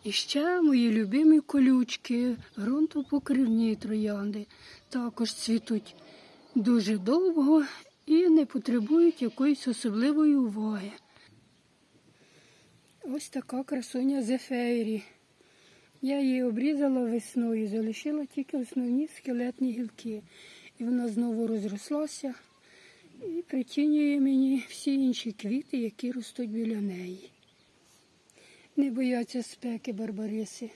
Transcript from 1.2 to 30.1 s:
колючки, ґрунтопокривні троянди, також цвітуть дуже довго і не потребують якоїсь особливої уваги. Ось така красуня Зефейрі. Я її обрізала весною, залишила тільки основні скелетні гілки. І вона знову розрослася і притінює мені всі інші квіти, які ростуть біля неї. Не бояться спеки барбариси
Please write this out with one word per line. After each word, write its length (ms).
колючки, 960
ґрунтопокривні 1160
троянди, 720
також 440
цвітуть 640
дуже 420
довго 680
і 240
не 160
потребують 760
якоїсь 460
особливої 680
уваги. 560
Ось 260
така 340
красуня 600
Зефейрі. 800
Я 200
її 220
обрізала 580
весною, 680
залишила 580
тільки 320
основні 500
скелетні 640
гілки. 500
І 40
вона 240
знову 400
розрослася 840
і 260
притінює 720
мені 500
всі 240
інші 380
квіти, 460
які 340
ростуть 380
біля 320
неї. 500
Не 120
бояться 520
спеки 500
барбариси 840